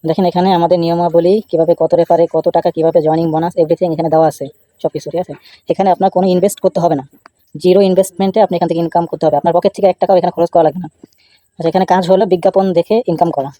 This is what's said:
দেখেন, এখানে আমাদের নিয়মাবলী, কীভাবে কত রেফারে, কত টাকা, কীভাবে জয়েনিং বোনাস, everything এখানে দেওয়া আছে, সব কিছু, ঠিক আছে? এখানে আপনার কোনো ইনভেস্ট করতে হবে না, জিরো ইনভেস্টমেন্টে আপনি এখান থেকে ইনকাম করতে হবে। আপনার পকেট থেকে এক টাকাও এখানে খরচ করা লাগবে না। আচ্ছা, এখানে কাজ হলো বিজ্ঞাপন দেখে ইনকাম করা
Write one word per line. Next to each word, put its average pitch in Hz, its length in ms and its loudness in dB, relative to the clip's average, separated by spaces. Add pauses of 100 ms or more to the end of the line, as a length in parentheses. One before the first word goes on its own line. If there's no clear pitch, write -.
দেখেন, 170 220 0
এখানে 180 180 0 (100)
আমাদের 170 260 2
নিয়মাবলী, 170 500 2 (160)
কীভাবে 165 220 0 (100)
কত 160 180 0
রেফারে, 170 240 2 (100)
কত 160 120 0 (100)
টাকা, 170 200 0
কীভাবে 165 300 0
জয়েনিং 160 280 0
বোনাস, 170 180 -4 (100)
everything 170 320 0
এখানে 160 200 -4
দেওয়া 160 180 4
আছে, 139 140 -12 (360)
সব 160 120 -4
কিছু, 151 180 -10
ঠিক 165 120 -4
আছে? 147 80 -14 (400)
এখানে 190 220 0
আপনার 196 220 0
কোনো 185 180 0
ইনভেস্ট 180 300 0
করতে 190 200 -2
হবে 170 160 2
না, - 40 -12 (580)
জিরো 180 180 4 (100)
ইনভেস্টমেন্টে 190 540 -2
আপনি 185 140 -2
এখান 165 120 -2
থেকে 165 140 -2
ইনকাম 170 260 -2
করতে 160 160 -6
হবে। 147 140 2
আপনার 165 160 0
পকেট 185 200 0
থেকে 190 160 0
এক - 100 -4
টাকাও 190 180 2
এখানে 180 160 -4
খরচ 170 180 -2
করা 165 120 4
লাগবে 151 180 -4
না। 156 40 -12 (680)
আচ্ছা, 165 160 -4
এখানে 190 200 0
কাজ 185 180 2
হলো 190 220 4
বিজ্ঞাপন 190 320 0 (140)
দেখে 208 180 0 (160)
ইনকাম 165 240 0
করা 139 240 -6